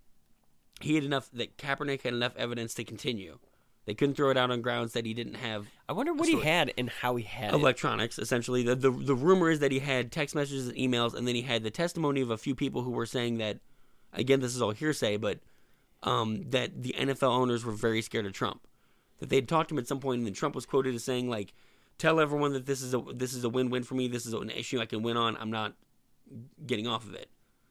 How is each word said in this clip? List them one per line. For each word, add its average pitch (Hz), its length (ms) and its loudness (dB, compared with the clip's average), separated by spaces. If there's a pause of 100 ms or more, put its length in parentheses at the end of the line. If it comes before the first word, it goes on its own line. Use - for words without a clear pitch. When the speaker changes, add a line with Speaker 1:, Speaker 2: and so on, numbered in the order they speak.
(800)
Speaker 1:
he 151 140 0
had 156 100 2
enough, 139 300 -2
that 117 240 -8
Kaepernick 139 460 -4
had 123 100 -2
enough 120 220 -2
evidence 120 400 -4
to 120 80 -6
continue. 107 560 -8 (460)
They - 100 -4
couldn't 139 200 2
throw 143 140 4
it 131 80 4
out 127 140 4
on 120 100 0
grounds 120 320 -2
that 117 120 -2
he 110 80 -4
didn't 117 220 -8
have 107 300 -6 (220)
Speaker 2:
I 139 60 -6
wonder 277 200 -2
what 311 140 0
Speaker 1:
a 330 40 4
Speaker 2:
he - 20 6
Speaker 1:
story. 147 120 2
Speaker 2:
had 262 320 4
and 123 120 -2
how 127 260 0
he 120 80 -2
had 107 300 -4
it. - 20 6
Speaker 1:
Electronics, 123 640 2
essentially. 123 420 0
The, 120 140 4
the, 131 160 6
the 135 240 2
rumor 165 340 6
is 156 120 4
that 135 100 4
he 131 80 2
had 131 320 0
text 147 240 -2
messages 139 320 -2
and 117 100 -6
emails, 120 380 2
and 120 100 -2
then 123 100 2
he 120 60 0
had 117 220 -2
the 107 80 -4
testimony 160 480 0
of 123 100 0
a 113 80 0
few 139 160 -2
people 123 300 -2
who 127 80 -4
were 120 140 -2
saying 120 320 0
that, 107 220 -4 (520)
again, 135 300 4
this 123 120 -2
is 127 80 -2
all 107 100 4
hearsay, 117 440 0
but, 104 240 -2 (640)
um, 120 480 0
that 123 320 -2
the 127 120 -6
N 135 140 0
F 135 140 0
L 127 80 6
owners 123 340 2
were 117 60 -2
very 113 320 0
scared 110 240 -4
of 98 60 -8
Trump. - 340 -6 (500)
That - 120 -10
they'd 135 180 2
talked 160 220 2
to 156 60 -4
him 139 40 0
at 123 80 -4
some 139 120 -2
point, 131 200 0
and 120 80 -2
then 98 60 -4
Trump 143 200 -4
was - 140 -8
quoted 131 260 2
as 117 100 -6
saying, 123 260 -2
like, 107 240 -4 (440)
"Tell 160 220 4
everyone 147 340 2
that 131 140 -4
this 135 160 -2
is 127 100 -2
a, 120 80 2 (120)
this 127 200 -4
is 123 120 -2
a 117 40 0
win-win 127 320 2
for 123 140 -6
me. 127 120 0
This 117 200 -4
is 113 60 -4
an 113 180 -4
issue 123 280 -4
I 113 60 -2
can 110 160 -4
win 117 160 0
on. 113 200 2
I'm 110 120 -6
not 110 240 -2 (880)
getting 117 240 -4
off 113 180 -4
of 101 80 -14
it." - 160 -14 (420)